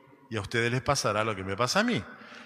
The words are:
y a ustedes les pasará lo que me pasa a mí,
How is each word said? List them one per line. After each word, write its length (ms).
y 60
a 60
ustedes 280
les 120
pasará 420
lo 100
que 120
me 100
pasa 240
a 40
mí, 200